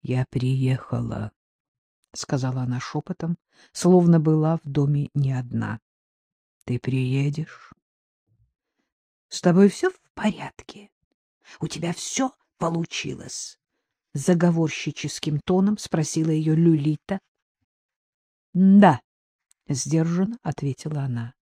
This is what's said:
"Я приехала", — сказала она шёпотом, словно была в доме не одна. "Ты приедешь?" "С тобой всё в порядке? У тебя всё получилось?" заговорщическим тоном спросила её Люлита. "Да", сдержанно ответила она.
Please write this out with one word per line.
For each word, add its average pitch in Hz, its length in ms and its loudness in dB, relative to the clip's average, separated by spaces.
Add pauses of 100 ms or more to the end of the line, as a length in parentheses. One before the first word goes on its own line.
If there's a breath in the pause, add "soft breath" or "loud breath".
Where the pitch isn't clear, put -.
"Я 127 280 -2
приехала", — 127 1000 -2 (800)
сказала 131 480 -4
она 123 180 -4
шёпотом, 165 560 -8 (360 soft breath)
словно 175 480 6
была 156 380 2
в - 100 -12
доме 143 460 0
не 135 180 0
одна. 117 480 -6 (840)
"Ты 123 140 -4
приедешь?" 135 960 -4 (1600)
"С - 120 -12
тобой 190 280 6
всё 359 220 0
в - 100 -20 (140)
порядке? - 760 -8 (720 loud breath)
У 156 60 -4
тебя 170 260 -6
всё - 400 -4 (260)
получилось?" - 1000 -8 (540)
заговорщическим 160 1300 0
тоном 190 380 0
спросила 160 520 -2
её 156 240 0
Люлита. 160 680 2 (1300)
"Да", 190 460 8 (680)
сдержанно 165 720 -2
ответила 143 600 -6
она. 120 400 -8